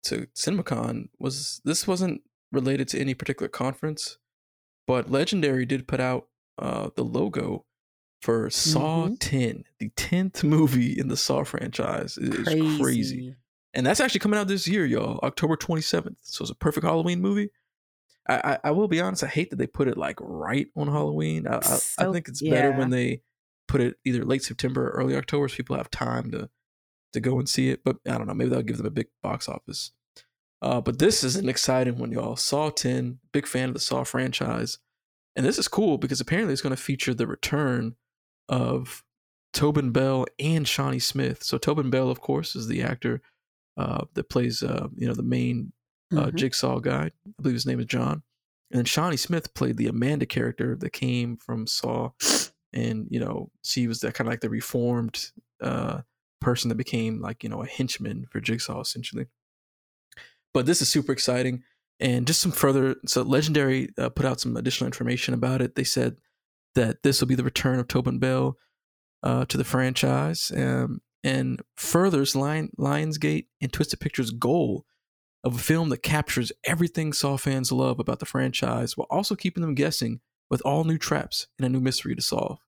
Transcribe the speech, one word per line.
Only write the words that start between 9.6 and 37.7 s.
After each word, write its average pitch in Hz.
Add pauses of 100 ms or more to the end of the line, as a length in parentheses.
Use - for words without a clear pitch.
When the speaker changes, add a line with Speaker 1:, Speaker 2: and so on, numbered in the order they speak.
Speaker 1:
the 107
tenth -
movie 135
in 135
the -
Saw 131
franchise. -
It -
is -
crazy. 156
Speaker 2:
Crazy. 127 (380)
Speaker 1:
And 127
that's 143
actually 262
coming 208
out 202
this 190
year, 185
y'all, 117
October 151
twenty-seventh. 165
So -
it's 170
a -
perfect 151
Halloween 170
movie. 202 (800)
I, 127 (180)
I, -
I 147
will 190
be 170
honest, 185
I 135
hate 165
that -
they 131
put 139
it, -
like, 69
right -
on 147
Halloween. 151
I, 120
I, -
I 131
Speaker 2:
So, -
Speaker 1:
think 170
it's 131
better 151
when 131
Speaker 2:
yeah. 127
Speaker 1:
they 123 (440)
put 139
it 123
either 123
late 131
September 127
or -
early 131
October 139
so -
people -
have -
time 120
to, 110 (680)
to 117
go 127
and 139
see 131
it. 131
But 131 (100)
I 131
don't 110
know, 98
maybe 123
that'll 127
give 113
them 110
a 107
big 110 (160)
box -
office. - (720)
Uh, 123
but 127
this 190
is 127
an 196
exciting 127
one, 117
y'all. 117
Saw 147
ten, 127 (140)
big 143
fan 127
of 127
the -
Saw 127
franchise. 127 (560)
And 131
this -
is -
cool 196
because 131
apparently 180
it's 135
gonna 170
feature 131
the 117
return 120 (520)